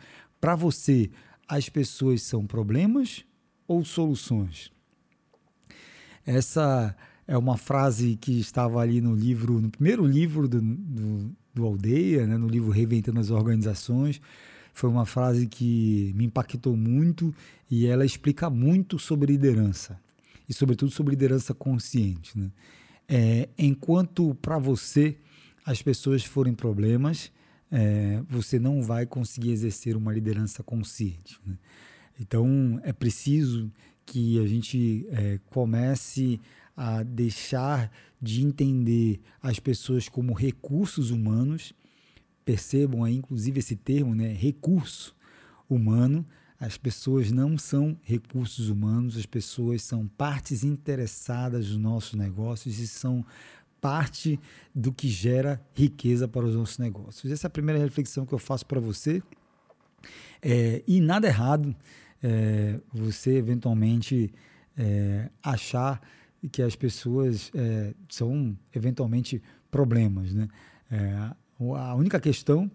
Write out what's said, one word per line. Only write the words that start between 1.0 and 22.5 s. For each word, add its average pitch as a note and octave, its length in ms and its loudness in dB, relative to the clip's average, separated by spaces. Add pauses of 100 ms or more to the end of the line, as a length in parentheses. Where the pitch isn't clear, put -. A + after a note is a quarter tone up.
as D3 220 -4
pessoas C3 540 0
são G#2+ 240 -2
problemas C#3+ 800 0 (420)
ou E3+ 160 2
soluções? A#2 880 -2 (1500)
Essa C3 680 2 (300)
é B2+ 120 0
uma A#2+ 200 2
frase B2 600 2
que A#2+ 220 0
estava A#2+ 420 0
ali A#2+ 180 2
no A#2 160 2
livro, A2+ 460 2
no A2 80 2
primeiro F3 360 2
livro D3+ 420 2
do, A#2+ 140 2
do, A2 720 -4 (220)
do A#2 120 -2
Aldeia, A#2 600 2
né, A2+ 100 2
no A2+ 100 0
livro A2+ 220 0
Reinventando A2+ 520 2
as G#2+ 100 0
Organizações. A#2 880 0 (520)
Foi B2 160 0
uma A#2 160 2
frase B2 420 2
que G#2+ 680 2
me A2+ 100 2
impactou B2 500 -2
muito D#3 580 2 (360)
e A#2+ 180 4
ela B2+ 180 4
explica D3 440 0
muito D3+ 500 2
sobre C#3+ 320 2
liderança. A2 680 2 (480)
E, - 60 -6
sobretudo, C3+ 380 2
sobre C#3+ 200 0
liderança C3 420 2
consciente, G#2+ 840 -2
né? G2 140 -4 (560)